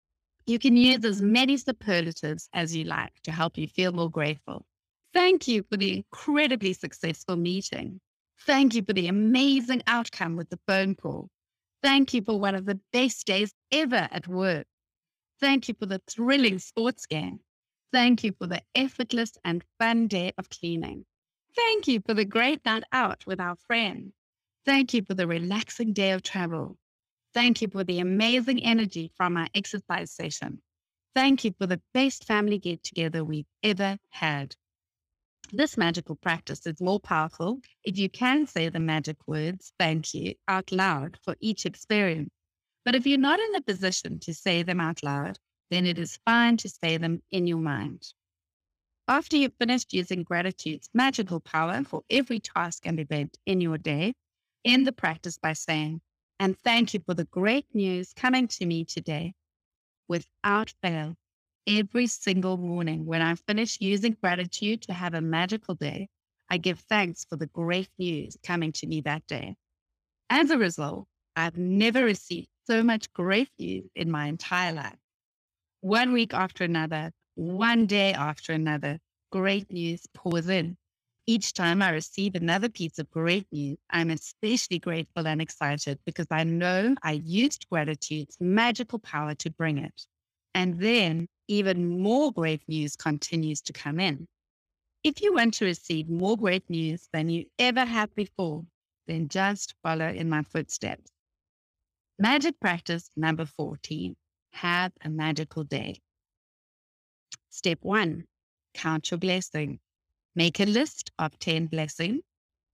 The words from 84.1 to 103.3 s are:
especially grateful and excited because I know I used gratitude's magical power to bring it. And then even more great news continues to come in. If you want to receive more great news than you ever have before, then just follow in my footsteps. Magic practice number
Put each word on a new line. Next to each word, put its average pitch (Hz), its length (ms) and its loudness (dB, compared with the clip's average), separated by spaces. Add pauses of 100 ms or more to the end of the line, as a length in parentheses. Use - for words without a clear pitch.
especially 196 680 -2
grateful 165 480 -4
and 156 140 0
excited 147 640 -4
because 170 260 -6
I 160 140 2
know 180 580 2
I 160 100 -2
used 175 580 0
gratitude's 151 680 -4
magical 226 600 2
power 151 380 -6
to - 140 -6
bring 156 280 -2
it. - 280 -12 (480)
And 185 240 0
then 175 500 2 (200)
even 180 520 0
more 247 320 2
great 160 360 -2
news 156 280 -4
continues 156 640 -2
to - 100 -10
come 147 260 -6
in. 165 300 -2 (760)
If 302 180 0
you 403 140 4
want 233 200 4
to 208 120 0
receive 165 420 -2
more 180 280 0
great 190 340 0
news 165 420 -4
than 160 160 -2
you 165 180 -2 (120)
ever 247 260 4
have 226 300 -2
before, 170 500 -4 (420)
then 160 220 -4
just 196 540 -2
follow 160 260 -2
in 165 220 -4
my 151 120 0
footsteps. - 680 -8 (1080)
Magic 277 420 2
practice 170 560 -2
number 160 280 0